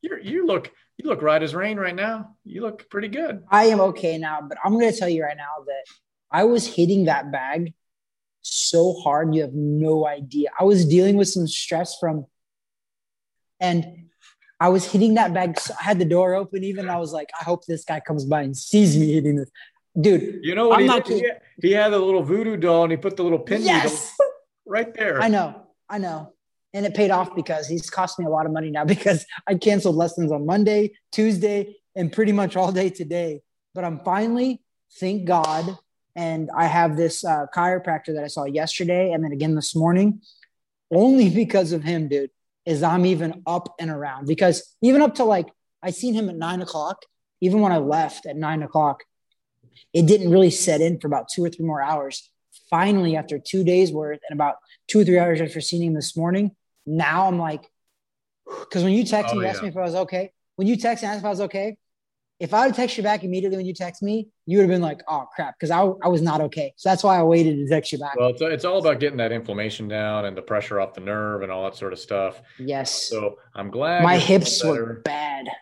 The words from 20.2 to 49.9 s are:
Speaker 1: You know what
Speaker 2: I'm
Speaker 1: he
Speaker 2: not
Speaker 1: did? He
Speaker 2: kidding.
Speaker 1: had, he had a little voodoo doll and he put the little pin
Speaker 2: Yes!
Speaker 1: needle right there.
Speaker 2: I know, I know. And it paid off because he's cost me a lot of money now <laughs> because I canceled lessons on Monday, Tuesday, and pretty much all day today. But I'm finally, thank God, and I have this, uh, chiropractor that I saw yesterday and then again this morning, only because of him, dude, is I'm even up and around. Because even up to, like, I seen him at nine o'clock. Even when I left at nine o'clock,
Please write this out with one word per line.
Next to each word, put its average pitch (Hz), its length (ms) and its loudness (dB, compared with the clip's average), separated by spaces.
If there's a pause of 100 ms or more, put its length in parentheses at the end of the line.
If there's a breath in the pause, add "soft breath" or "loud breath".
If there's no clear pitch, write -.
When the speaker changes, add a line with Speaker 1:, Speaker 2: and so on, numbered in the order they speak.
Speaker 1:
You 165 120 -4
know 226 140 2
what 220 80 6
Speaker 2:
I'm 233 60 6
Speaker 1:
he 254 40 6
Speaker 2:
not 247 180 4
Speaker 1:
did? - 100 -4
He 220 60 0
Speaker 2:
kidding. 240 140 -2
Speaker 1:
had, - 80 -20 (200)
he 180 100 4
had 208 200 4
a 208 60 2
little 190 240 2
voodoo 208 340 -2
doll 170 280 4
and 165 80 0
he 165 40 0
put 196 200 -6
the 180 80 -2
little 165 160 2
pin 202 220 -2
Speaker 2:
Yes! 180 280 2
Speaker 1:
needle - 420 -2 (340)
right 226 280 -4
there. 180 260 0
Speaker 2:
I 226 80 2
know, 185 380 0 (220)
I 208 100 -10
know. 160 340 -10 (400)
And 202 140 -4
it 202 80 -4
paid 208 160 4
off 180 240 0
because 156 320 -4
he's 160 240 -6
cost 185 300 -4
me 175 40 -4
a 160 40 -2
lot 156 180 0
of 156 60 -4
money 156 180 -4
now 151 140 -4
<laughs> 180 120 2
because 180 300 0 (220 loud breath)
I 196 80 0
canceled 190 400 2
lessons 170 340 -2
on 147 160 -4
Monday, 208 460 2 (180)
Tuesday, 208 640 0 (220)
and 170 160 -2
pretty 226 200 2
much 202 220 0
all 185 160 0
day 185 200 0
today. 165 520 -6 (320)
But 175 100 -8
I'm 165 200 -6
finally, 226 580 -2 (380)
thank 185 240 -4
God, 170 520 0 (380)
and 160 420 -6
I 165 100 2
have 165 300 2
this, 165 280 -2
uh, 151 300 -2
chiropractor 175 600 -2
that 147 80 -6
I 147 60 -8
saw 147 160 -8
yesterday 170 680 -2
and 160 120 -2
then 147 80 -4
again 156 240 0
this - 180 -6
morning, 180 460 2 (720 soft breath)
only 226 380 6
because 180 420 2
of 160 100 -4
him, 160 260 -2
dude, 139 220 -2 (340)
is 156 200 0
I'm 180 220 4
even 165 380 -2
up 175 360 -6
and 165 100 -6
around. 143 380 -8
Because 175 540 2
even 262 200 6
up 294 140 2
to, 254 80 0
like, 196 240 2 (340)
I 185 80 -6
seen 233 240 -4
him 214 140 -2
at 175 80 -8
nine 170 260 -6
o'clock. 165 400 -8 (380)
Even 185 200 4
when 196 120 4
I 165 60 4
left 151 480 -2
at 143 100 -10
nine 156 260 -4
o'clock, 147 400 0 (880 soft breath)